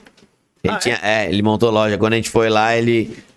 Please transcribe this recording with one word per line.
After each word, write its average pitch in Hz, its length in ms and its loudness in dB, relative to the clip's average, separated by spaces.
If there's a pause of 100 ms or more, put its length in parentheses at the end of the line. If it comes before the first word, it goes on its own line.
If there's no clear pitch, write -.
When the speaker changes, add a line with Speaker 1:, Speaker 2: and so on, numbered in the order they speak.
(640)
Speaker 1:
Ele - 100 -2
Speaker 2:
Ah, 208 60 -4
Speaker 1:
tinha, 120 240 -4
é? 107 220 -2
É, 85 40 -4
ele 101 140 0
montou 107 260 2
loja. 107 260 0
Quando 110 180 0
a - 20 2
gente 110 160 -4
foi 113 180 2
lá, 110 260 2
ele 117 400 0 (220)